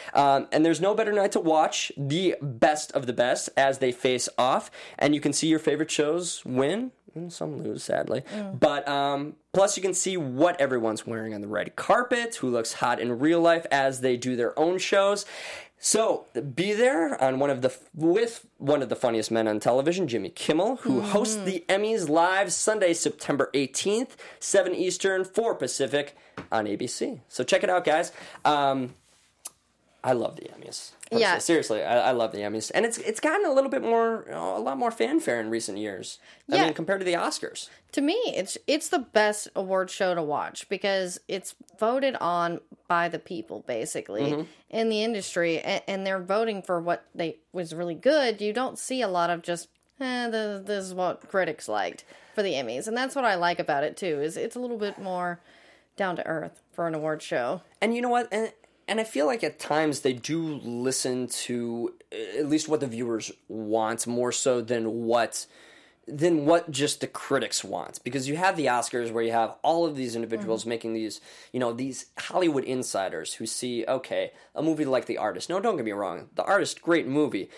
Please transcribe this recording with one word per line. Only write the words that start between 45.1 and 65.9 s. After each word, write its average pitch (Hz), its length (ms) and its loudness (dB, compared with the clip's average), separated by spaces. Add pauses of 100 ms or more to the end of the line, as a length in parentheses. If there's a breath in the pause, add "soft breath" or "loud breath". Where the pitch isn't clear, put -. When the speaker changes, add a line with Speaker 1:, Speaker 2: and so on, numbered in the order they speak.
Speaker 2:
and, 196 260 -2
and 196 180 -4
they're 190 160 -2
voting 202 420 0
for 175 180 -2
what 170 240 -2 (100)
they 165 220 -4 (160)
was 165 200 -6
really 170 220 -6
good. 247 460 2
You 208 100 -2
don't 254 260 -4
see 262 240 -4
a 220 60 0
lot 175 220 2
of 170 120 -2
just, 170 280 -6 (320)
"Eh, 247 280 -4
the, 214 360 -4
this 202 180 -2
is 185 100 -10
what 180 360 -2
critics 170 400 -2
liked" 98 340 -2 (320 loud breath)
for 214 80 0
the 190 100 0
Emmys. 131 340 -4
And 220 100 -4
that's 262 180 -2
what 277 100 0
I 208 100 4
like 175 240 0
about 151 260 0
it, - 100 -4
too, 160 260 -4
is 156 140 -4
it's - 200 -6
a 247 40 -10
little 240 180 -6
bit 202 220 -6
more 180 400 -4 (560 soft breath)
down 180 220 -2
to - 100 -8
earth 165 340 -6 (120)
for 170 140 -2
an 160 80 -2
award 156 260 -4
show. 147 400 -2 (180)
Speaker 1:
And 226 160 0
you 240 60 -4
know 247 80 -2
what? 240 220 2
And, 220 200 -2 (360)
and 214 120 0
I 220 60 0
feel 262 220 0
like 240 160 0
at 151 160 -4
times 151 420 0
they 131 120 2
do 147 280 -4 (220)
listen 127 640 -2
to, 120 640 -4 (180)
uh, 107 280 -6
at 147 100 0
least 151 180 2
what 151 140 2
the 139 60 -2
viewers 113 440 -4 (160)
want 110 600 -2
more 123 260 0
so 123 260 2
than 113 460 -2
what, 113 400 0 (600 loud breath)